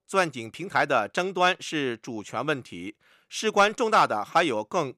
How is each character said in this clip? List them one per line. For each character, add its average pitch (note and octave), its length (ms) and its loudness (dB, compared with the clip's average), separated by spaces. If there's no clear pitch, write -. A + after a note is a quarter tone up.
钻 F3+ 240 0
井 A2+ 200 -10
平 E3 180 -12
台 C#3+ 180 2
的 A#2+ 220 2
争 F#3 240 -2
端 F3+ 280 2
是 C#3 360 -4
主 A2 260 -10
权 A#2 220 -6
问 C#3+ 180 -2
题， F#2 340 -12
事 - 220 -2
关 G#3 220 4
重 A3 180 -2
大 F#3 160 6
的 G#2+ 160 -2
还 E3 220 2
有 A2+ 180 0
更 D3 360 -2